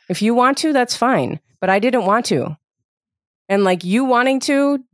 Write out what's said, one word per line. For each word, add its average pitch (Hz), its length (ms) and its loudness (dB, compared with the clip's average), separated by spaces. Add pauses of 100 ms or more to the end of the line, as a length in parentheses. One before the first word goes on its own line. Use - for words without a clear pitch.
If 180 120 -4
you 220 120 2
want 247 260 2
to, 311 140 0
that's 247 240 -2
fine, 226 420 -2 (220)
but 185 80 0
I 196 100 2
didn't 233 260 0
want 214 220 0
to. 151 300 -4 (920)
And, 202 140 2
like, 185 200 0
you 202 220 0
wanting 254 360 2
to 285 380 0 (140)